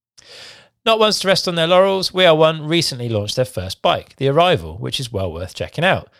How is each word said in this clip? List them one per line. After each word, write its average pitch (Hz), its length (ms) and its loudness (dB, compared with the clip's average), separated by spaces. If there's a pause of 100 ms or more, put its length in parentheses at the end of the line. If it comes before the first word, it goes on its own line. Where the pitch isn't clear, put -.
(880)
Not 220 120 2
ones 214 220 2
to 185 80 -2
rest 185 200 0
on 175 60 -4
their 165 120 0
laurels, 190 460 2
We 185 140 4
Are 160 100 6
One 156 300 2
recently 139 420 -2
launched 107 280 -4
their 127 100 0
first - 340 -10
bike, - 360 -2
the 135 120 -2
Arrival, 139 480 0
which 123 240 -8
is 117 100 -10
well 95 220 -4
worth 90 220 -12
checking 104 280 -8
out. 160 380 0